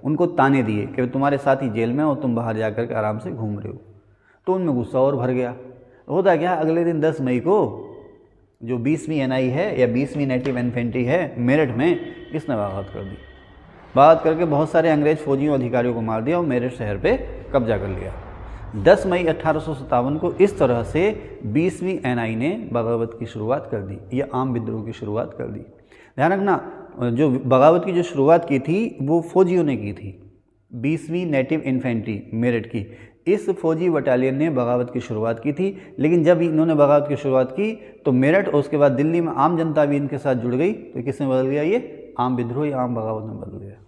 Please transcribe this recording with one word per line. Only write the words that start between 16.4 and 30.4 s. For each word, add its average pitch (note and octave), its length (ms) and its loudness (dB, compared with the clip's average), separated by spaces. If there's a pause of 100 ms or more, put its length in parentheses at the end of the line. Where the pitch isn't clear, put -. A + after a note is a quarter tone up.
मेरठ B2 260 0
शहर G#2 260 -4
पे G#3 320 0 (240)
कब्जा A2+ 240 2
कर G2 100 -4
लिया। F#2+ 260 -8 (680)
दस F#3+ 240 6
मई F3+ 160 0
अठारह D#3 360 0
सौ D3+ 140 -6
सत्तावन C3 440 0
को E3 160 -2
इस G3 260 4
तरह B2 240 2
से - 600 -2
बीसवीं E3 600 -2
एनआई A#2 300 -2
ने F3 380 -4
बगावत A2+ 460 -2
की A#2+ 60 -6
शुरुआत A2+ 460 -4
कर A2+ 60 -4
दी F#2+ 420 -8
या C#3 140 -4
आम C3 200 -2
विद्रोह A2+ 320 -6
की A2+ 80 -10
शुरुआत G#2 440 -6
कर - 60 -8
दी। - 160 -10 (560)
ध्यान D#3+ 180 2
रखना, F#3+ 380 0 (320)
जो B2 260 2
बगावत C3 560 6
की F#3+ 80 -2
जो E3+ 100 2
शुरुआत D#3+ 460 4
की C#3 100 2
थी, F#3 420 -2
वो D#3 200 2
फौजियों F3 420 2
ने C#3 140 0
की G2+ 160 -6
थी, - 480 -16 (320)